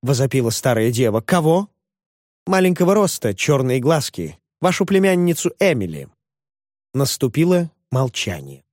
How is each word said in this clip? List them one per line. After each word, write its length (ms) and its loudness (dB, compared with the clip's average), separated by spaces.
возопила 480 0
старая 400 0
дева. 300 0
"Кого?" 480 0
"Маленького 480 2
роста, 400 0
черные 460 0
глазки, 580 -2
вашу 260 0
племянницу 760 2
Эмили". 480 -2
Наступило 760 0
молчание. 840 -6